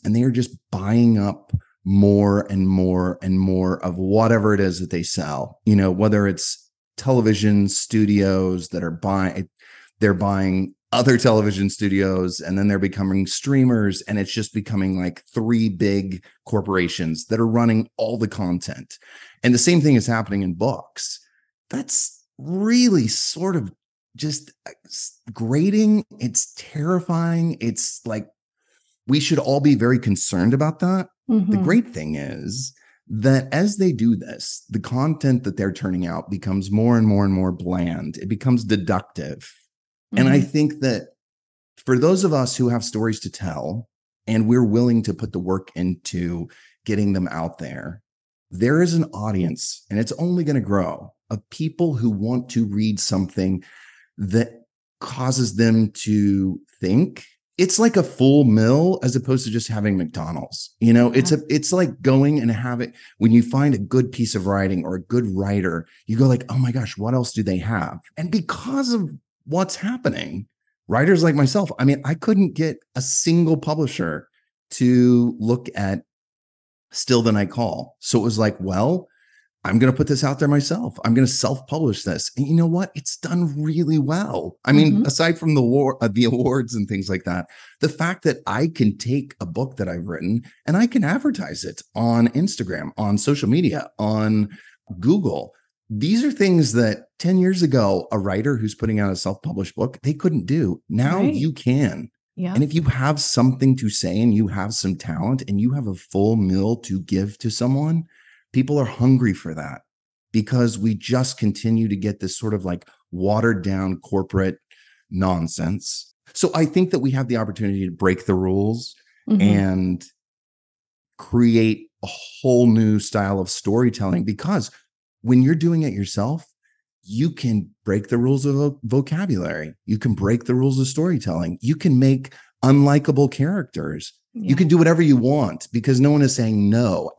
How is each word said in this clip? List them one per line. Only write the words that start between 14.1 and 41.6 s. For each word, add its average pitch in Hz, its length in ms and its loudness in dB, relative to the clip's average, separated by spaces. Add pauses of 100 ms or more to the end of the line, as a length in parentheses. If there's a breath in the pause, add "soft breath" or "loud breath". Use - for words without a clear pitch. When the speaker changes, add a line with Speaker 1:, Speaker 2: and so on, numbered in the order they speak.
Speaker 1:
it's 98 140 -4
just 107 200 -6
becoming, 98 460 -2
like, 90 240 -6 (100)
three 113 360 0
big 95 540 -2 (240 soft breath)
corporations 87 800 -2
that 113 140 -2
are 117 60 2
running 113 500 2
all 113 220 -4
the 110 100 -2
content. 87 680 -8 (460 loud breath)
And 123 100 4
the 120 40 2
same 170 220 4
thing 143 140 4
is 107 120 4
happening 101 360 -2
in 90 120 -2
books. - 640 -6 (520)
That's - 520 -6 (160)
really 196 680 2
sort 180 480 -4
of 107 180 -4 (440)
just, 147 340 -8 (160)
uh, - 60 -20 (120)
s-, - 360 -14 (120)
grating. 196 720 2 (140)
It's - 400 -4
terrifying. 170 1000 -2
It's - 440 -6
like, 110 220 -6 (800)
we 139 140 2
should 139 180 0
all 139 220 0
be 143 160 4
very 117 220 2
concerned 101 540 0
about 151 280 0
that. 185 280 -2 (200)
The 226 80 2
Speaker 2:
Mm-hmm. 196 260 0
Speaker 1:
great 190 260 2
thing 78 280 -6
is 73 560 -10 (340 soft breath)
that 131 480 0
as 202 220 0
they 190 160 2
do 113 240 2
this, - 520 -12
the 113 120 -4
content 131 640 0
that 95 120 -6
they're 98 160 -2
turning 92 320 -4
out 85 240 -8
becomes 95 440 -4
more 117 260 4
and 110 80 4
more 101 180 4
and 98 80 2
more 92 200 0
bland. 87 640 -6
It - 120 -12
becomes 113 360 0
deductive. 92 840 -4 (680)
And 127 120 4
I 139 120 6
Speaker 2:
Mm-hmm. 131 100 0
Speaker 1:
think 151 300 0
that 120 300 -2 (760)